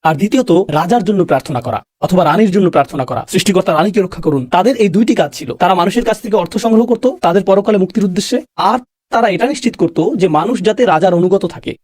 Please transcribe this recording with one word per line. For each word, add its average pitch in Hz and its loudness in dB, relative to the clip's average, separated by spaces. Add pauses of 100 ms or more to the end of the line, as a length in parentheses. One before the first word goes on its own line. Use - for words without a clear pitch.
আর 160 0
দ্বিতীয়ত 202 0
রাজার 175 0
জন্য 185 0
প্রার্থনা 135 -4
করা 107 -8 (180)
অথবা 180 2
রানীর 190 2
জন্য 185 2
প্রার্থনা 139 0
করা, - -8
"সৃষ্টিকর্তা 185 0
রানীকে 180 0
রক্ষা 180 -6
করুন।" 139 -2
তাদের 190 2
এই 214 0
দুইটি 220 2
কাজ - -2
ছিল। - -12
তারা 180 2
মানুষের 190 0
কাছ 220 -2
থেকে 214 -4
অর্থ 175 -2
সংগ্রহ 226 2
করত 247 -2 (140)
তাদের 180 0
পরকালে 208 2
মুক্তির 190 0
উদ্দেশ্যে, 202 -2 (140)
আর 214 0 (300)
তারা 233 2
এটা 196 0
নিশ্চিত - -4
করত 175 -2
যে 185 0
মানুষ 175 0
যাতে 214 0
রাজার 175 2
অনুগত 185 2
থাকে - -10